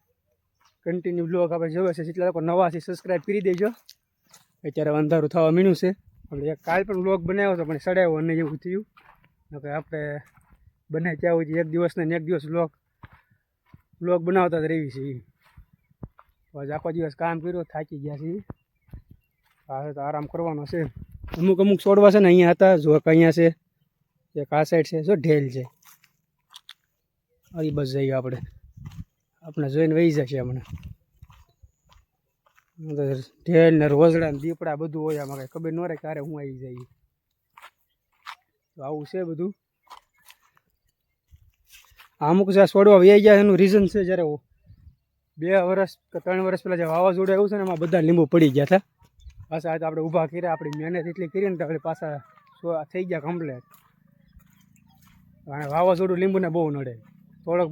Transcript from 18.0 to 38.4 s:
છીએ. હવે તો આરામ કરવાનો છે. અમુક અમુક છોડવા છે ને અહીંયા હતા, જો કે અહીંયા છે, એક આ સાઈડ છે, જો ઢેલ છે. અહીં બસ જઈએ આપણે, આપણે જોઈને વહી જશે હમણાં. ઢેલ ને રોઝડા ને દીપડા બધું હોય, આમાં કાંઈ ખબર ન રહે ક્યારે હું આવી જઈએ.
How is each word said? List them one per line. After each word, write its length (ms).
છીએ. 220
હવે 260
તો 60
આરામ 260
કરવાનો 460
છે. 80
અમુક 220
અમુક 200
છોડવા 300
છે 80
ને 100
અહીંયા 220
હતા, 260
જો 220
કે 120
અહીંયા 280
છે, 80
એક 160
આ 120
સાઈડ 220
છે, 160
જો 120
ઢેલ 360
છે. 140
અહીં 220
બસ 180
જઈએ 200
આપણે, 260
આપણે 260
જોઈને 240
વહી 180
જશે 280
હમણાં. 260
ઢેલ 320
ને 100
રોઝડા 420
ને 80
દીપડા 380
બધું 260
હોય, 180
આમાં 160
કાંઈ 180
ખબર 180
ન 140
રહે 100
ક્યારે 240
હું 200
આવી 180
જઈએ. 260